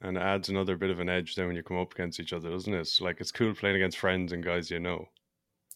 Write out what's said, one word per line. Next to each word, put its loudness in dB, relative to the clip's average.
and -4
it 0
adds 2
another 0
bit 2
of 0
an 0
edge 0
then 0
when 0
you -6
come -4
up -2
against -4
each -8
other, -4
doesn't -2
it? 0
It's 2
like, -2
it's -6
cool 2
playing 2
against 2
friends 2
and -4
guys 0
you -2
know. -4